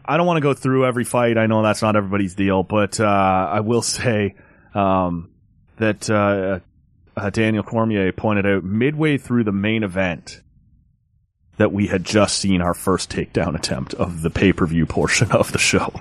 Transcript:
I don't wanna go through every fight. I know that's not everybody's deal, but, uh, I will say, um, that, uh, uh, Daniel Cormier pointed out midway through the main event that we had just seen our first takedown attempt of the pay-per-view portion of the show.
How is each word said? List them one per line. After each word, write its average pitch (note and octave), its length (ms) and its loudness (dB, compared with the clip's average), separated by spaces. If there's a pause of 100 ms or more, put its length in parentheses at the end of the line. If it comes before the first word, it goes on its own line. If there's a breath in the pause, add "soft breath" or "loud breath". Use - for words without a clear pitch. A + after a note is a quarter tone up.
I C#3+ 140 -2
don't F3 80 2
wanna E3 140 2
go C#3 140 2
through C3 320 2
every B2 160 0
fight. A#2+ 340 2
I A2 100 4
know A2 180 2
that's G#2+ 180 2
not G#2+ 140 2
everybody's G2 400 0
deal, G2 260 2
but, G#2 380 -2
uh, A2 40 2
I F#2+ 560 2
will A2 220 0
say, G#2+ 540 -2 (360 soft breath)
um, F#2 580 0 (480)
that, A2 300 -2
uh, G2+ 520 0 (560)
uh, G2+ 140 -4
Daniel A2 340 0
Cormier A2 480 0
pointed G#2 340 -2
out G2 160 0
midway C#3 560 0
through A#2+ 240 -2
the G#2 100 0
main G#2+ 300 0
event F#2 600 -6 (1120)
that G#2+ 160 2
we G2+ 160 0
had F2+ 160 -2
just G#2 340 0
seen F#2+ 220 2
our F2 140 0
first - 360 -2
takedown E2+ 460 -4
attempt - 380 -6
of E2+ 280 -6
the D#2+ 80 -2
pay-per-view E2 560 2
portion - 460 0
of - 180 0
the - 80 -4
show. - 420 0